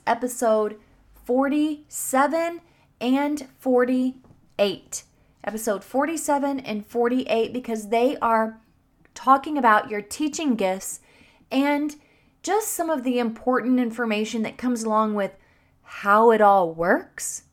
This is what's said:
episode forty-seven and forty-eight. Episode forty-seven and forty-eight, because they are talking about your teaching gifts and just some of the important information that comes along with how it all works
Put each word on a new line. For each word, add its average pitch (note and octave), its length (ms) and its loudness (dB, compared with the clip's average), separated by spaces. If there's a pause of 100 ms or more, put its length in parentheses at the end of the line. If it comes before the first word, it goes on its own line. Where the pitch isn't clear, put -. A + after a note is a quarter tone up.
episode A3 720 0 (480)
forty-seven D4 1400 -2 (400)
and C#4+ 460 -2 (100)
forty-eight. B3+ 1500 -2 (400)
Episode G#3 400 -4
forty-seven C#4+ 760 -2
and G#3 300 -8
forty-eight, A#3+ 640 0
because A3 380 -8
they A#3+ 260 2
are A3 440 0 (540)
talking C#4 420 2
about G#3+ 360 4
your G#3 100 -6
teaching D4 540 -4
gifts F#3+ 420 -4 (540)
and C#4+ 420 0 (480)
just G#4+ 300 -2
some E4 180 -4
of C4+ 140 -2
the B3 160 0
important B3 580 0
information A3+ 640 -2
that - 160 -8
comes A#3+ 240 -2
along G#3+ 320 0
with G3 220 -4 (460)
how G#3+ 500 4
it A3 80 4
all G3 340 6
works - 800 -2